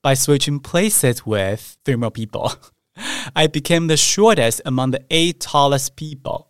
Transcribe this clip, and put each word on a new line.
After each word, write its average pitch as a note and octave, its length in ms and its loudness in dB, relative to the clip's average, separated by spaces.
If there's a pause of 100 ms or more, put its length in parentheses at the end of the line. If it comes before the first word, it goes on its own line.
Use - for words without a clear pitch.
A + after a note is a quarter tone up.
By C3+ 140 2
switching C#3+ 440 0
places E3+ 680 0
with G#2 580 -4
three C3 120 0
more A#2 140 -4
people, - 440 -6 (420)
<laughs> - 400 -8
I D#3 100 4
became D#3+ 420 0
the D#3 100 2
shortest G3 640 2
among C3 280 0
the C3 180 -6
eight E3+ 280 2
tallest C#3+ 580 0
people. - 540 -10